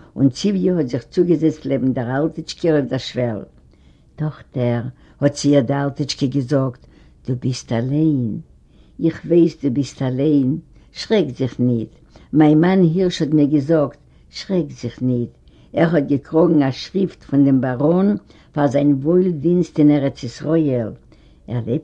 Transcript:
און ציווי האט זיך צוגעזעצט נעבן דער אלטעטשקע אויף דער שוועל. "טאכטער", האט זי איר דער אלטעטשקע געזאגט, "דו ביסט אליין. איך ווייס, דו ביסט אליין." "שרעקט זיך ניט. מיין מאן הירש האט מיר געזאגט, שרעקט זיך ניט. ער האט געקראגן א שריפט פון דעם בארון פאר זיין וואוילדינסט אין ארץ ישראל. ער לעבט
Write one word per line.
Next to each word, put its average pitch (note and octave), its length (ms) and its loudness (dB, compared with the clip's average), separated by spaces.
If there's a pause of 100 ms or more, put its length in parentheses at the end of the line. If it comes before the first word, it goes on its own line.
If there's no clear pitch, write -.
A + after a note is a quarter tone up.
(160)
און C3+ 120 4
ציווי F#3 420 -2
האט E3 160 0
זיך A#2+ 160 -6
צוגעזעצט D#3+ 640 0
נעבן C3 260 0
דער B2+ 300 -2
אלטעטשקע D#3+ 500 -4
אויף D3 120 2
דער B2+ 140 -4
שוועל. A#2+ 440 -4 (760)
"טאכטער", B2 680 -4 (380)
האט C#3+ 160 2
זי C#3+ 120 -2
איר C#3+ 140 4
דער C#3 220 -2
אלטעטשקע C#3 420 -4
געזאגט, C3+ 600 -2 (400)
"דו B2+ 140 -2
ביסט B2+ 320 -6
אליין. C3 680 0 (640)
איך D#3+ 220 -2
ווייס, E3 380 2
דו C#3 60 0
ביסט C3+ 320 -4
אליין." C3+ 560 0 (400)
"שרעקט D#3+ 380 -2
זיך B2+ 240 -4
ניט. A#2+ 320 0 (400)
מיין D3+ 280 6
מאן F#3+ 220 4
הירש F3 400 0
האט D3 140 -4
מיר C#3+ 160 4
געזאגט, D3 460 0 (320)
שרעקט F3 400 -4
זיך B2 320 -12
ניט. B2 280 -2 (420)
ער E3 220 2
האט D3 160 0
געקראגן D#3 520 2
א C3+ 80 0
שריפט - 520 -6
פון C#3 220 2
דעם C3+ 160 4
בארון D3+ 480 0 (440)
פאר C#3+ 140 0
זיין C#3+ 260 2 (100)
וואוילדינסט F3 760 0
אין D3 120 6
ארץ C#3 320 0
ישראל. B2+ 680 -2 (580)
ער A#2+ 80 -6 (100)
לעבט B2 180 -2